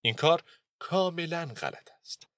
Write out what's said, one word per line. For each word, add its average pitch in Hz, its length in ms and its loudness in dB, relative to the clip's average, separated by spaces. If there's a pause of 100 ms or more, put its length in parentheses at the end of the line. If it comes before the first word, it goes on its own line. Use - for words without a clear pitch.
این - 120 2
کار 165 300 4 (360)
کاملاً 170 640 -2
غلط - 440 -8 (120)
است - 260 -18 (100)